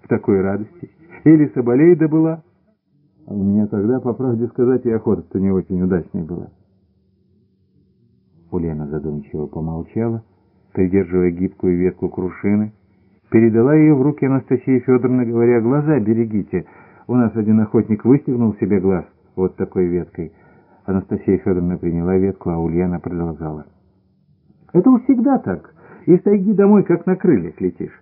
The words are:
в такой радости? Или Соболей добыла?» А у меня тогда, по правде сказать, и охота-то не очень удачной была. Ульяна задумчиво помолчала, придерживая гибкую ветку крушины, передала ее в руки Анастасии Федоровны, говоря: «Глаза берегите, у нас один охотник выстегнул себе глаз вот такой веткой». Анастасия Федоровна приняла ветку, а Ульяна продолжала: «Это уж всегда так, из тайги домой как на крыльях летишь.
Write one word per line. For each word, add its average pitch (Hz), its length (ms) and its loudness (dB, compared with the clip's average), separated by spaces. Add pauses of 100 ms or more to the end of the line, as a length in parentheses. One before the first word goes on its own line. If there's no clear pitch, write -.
в - 40 -20
такой 104 340 0
радости? 101 500 -6 (320)
Или 151 320 6
Соболей 139 400 4
добыла?» 160 480 0 (800)
А 98 80 -12
у 101 100 -4
меня 101 240 2
тогда, 110 340 -2
по 120 120 -4
правде 120 340 -4
сказать, 123 380 0
и 117 60 0
охота-то 101 480 -4
не 98 120 0
очень 92 300 -2
удачной 90 420 -4
была. 85 260 -12 (2000)
Ульяна 80 360 -6
задумчиво 76 580 -8
помолчала, 82 760 -6 (500)
придерживая 90 580 0
гибкую 90 460 -2
ветку 90 320 -2
крушины, 104 640 -4 (560)
передала 117 440 4
ее 151 220 6
в 127 60 0
руки 143 240 0
Анастасии 131 540 0
Федоровны, 127 460 0
говоря: 117 360 2
«Глаза 147 380 0
берегите, 107 680 -2 (420)
у 117 80 -2
нас 117 220 0
один 110 240 2
охотник 107 420 -2
выстегнул 120 520 0
себе 98 260 -2
глаз 92 240 -2 (320)
вот 92 180 -2
такой 92 300 -4
веткой». 85 480 -6 (500)
Анастасия 95 540 -2
Федоровна 90 400 -2
приняла 85 400 -2
ветку, 95 320 -2
а 82 80 -4
Ульяна 85 420 -2
продолжала: 80 680 -10 (1040)
«Это 180 160 4
уж 247 140 2
всегда 262 340 0
так, - 360 -8 (340)
из 175 140 6
тайги 202 320 2
домой 202 300 4
как - 220 -2
на 185 100 0
крыльях 101 460 0
летишь. 87 400 -6